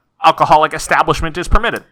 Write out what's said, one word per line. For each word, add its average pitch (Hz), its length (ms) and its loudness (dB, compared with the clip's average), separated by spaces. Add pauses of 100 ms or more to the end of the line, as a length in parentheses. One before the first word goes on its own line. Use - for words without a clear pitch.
(240)
alcoholic 156 500 2
establishment 160 640 -2
is 175 100 -8
permitted. 220 440 0